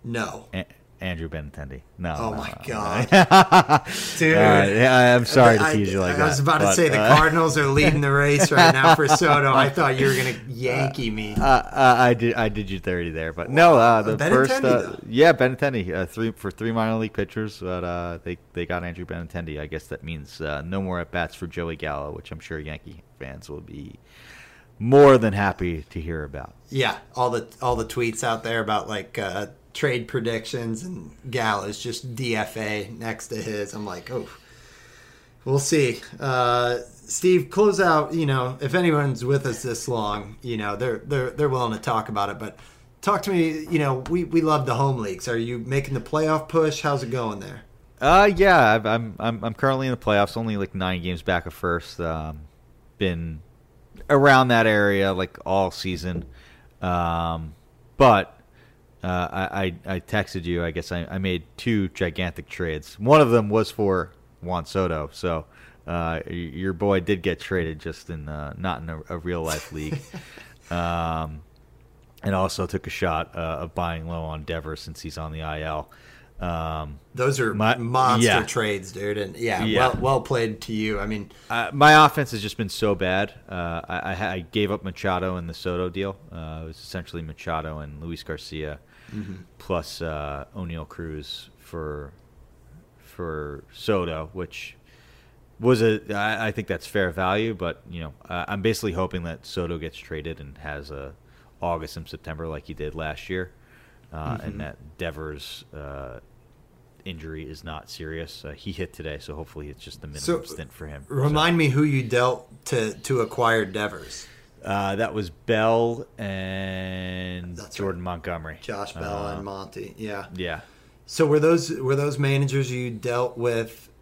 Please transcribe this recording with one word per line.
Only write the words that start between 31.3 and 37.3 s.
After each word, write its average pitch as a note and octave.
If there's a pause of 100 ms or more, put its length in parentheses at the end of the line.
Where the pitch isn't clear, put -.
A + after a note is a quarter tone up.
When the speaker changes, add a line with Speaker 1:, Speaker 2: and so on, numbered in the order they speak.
Speaker 1:
Gallo's G#2
just A#2+
D A#2
F G#2+
A G#2
next A2+
to A2+
his. G#2
I'm G#2+
like, F2+
"Oh, B2 (1160)
we'll C#3
see." C#3 (200)
Uh, B2 (100)
Steve, -